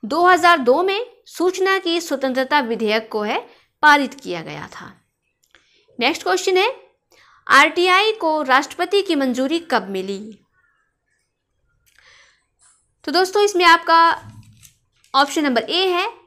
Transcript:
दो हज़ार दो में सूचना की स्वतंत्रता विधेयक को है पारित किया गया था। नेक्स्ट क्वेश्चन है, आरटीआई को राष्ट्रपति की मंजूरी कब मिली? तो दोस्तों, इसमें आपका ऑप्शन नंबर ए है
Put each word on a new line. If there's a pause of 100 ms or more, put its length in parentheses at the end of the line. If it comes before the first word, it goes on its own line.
दो
हज़ार
दो
में (220)
सूचना
की
स्वतंत्रता
विधेयक
को
है (440)
पारित
किया
गया
था। (1040)
नेक्स्ट
क्वेश्चन
है, (800)
आरटीआई
को
राष्ट्रपति
की
मंजूरी (120)
कब
मिली? (2750)
तो
दोस्तों,
इसमें
आपका (1120)
ऑप्शन
नंबर
ए
है (200)